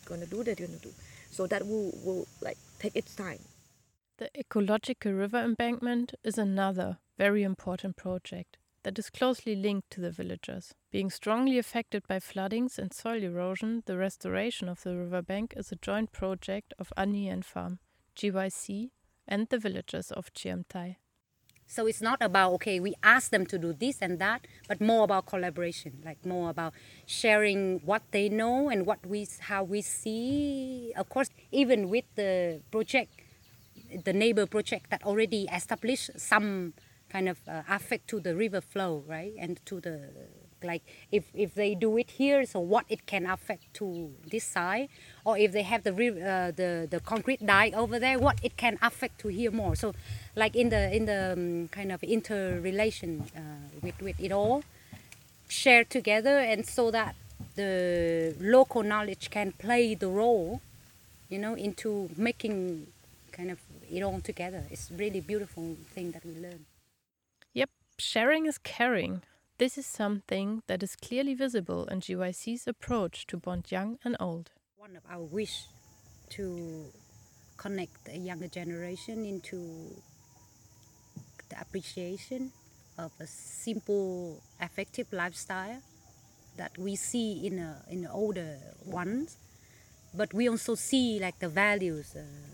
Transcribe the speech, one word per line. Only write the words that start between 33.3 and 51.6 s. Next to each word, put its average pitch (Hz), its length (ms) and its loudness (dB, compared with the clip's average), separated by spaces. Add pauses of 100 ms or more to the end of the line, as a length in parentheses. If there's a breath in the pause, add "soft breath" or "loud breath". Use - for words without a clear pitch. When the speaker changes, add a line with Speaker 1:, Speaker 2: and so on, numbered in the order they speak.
Speaker 3:
the 190 100 2
neighbor 208 320 6
project - 460 -2
that - 120 -2
already 202 480 2
established 220 680 -2
some 196 560 2 (360 soft breath)
kind 190 200 0
of, 175 180 -4
uh, 156 200 -6
affect 202 420 -2
to 220 100 -4
the 175 160 -2
river 190 260 0
flow, 170 460 -2
right? 160 320 -8
And 170 260 -6
to 190 140 -8
the, 160 220 -8 (600)
like, 170 180 -4 (300 loud breath)
if, 202 140 4 (100)
if 196 180 0
they 208 220 2
do 220 220 4
it 247 140 2
here, 277 340 6
so 214 140 -4
what 190 300 4
it 220 160 -4
can 185 220 -2
affect - 480 -4
to 170 360 -6 (180)
this 226 140 -2
side, 196 460 0 (340 loud breath)
or 214 140 4
if 208 140 8
they 208 100 2
have 202 220 0
the 202 100 2
riv-, 214 240 4
uh, 185 340 2
the, 170 380 0
the 170 100 0
concrete 226 460 0
dike 202 280 10
over 226 260 0
there, 262 180 4
what 262 260 6
it - 140 -2
can 226 240 2
affect - 380 0
to - 80 -4
here 208 240 0
more. 196 240 2
So, 208 180 0 (420 loud breath)
like, 214 200 2
in 240 140 6
the, 202 240 4
in 220 120 2
the, 196 280 0
um, 175 340 -2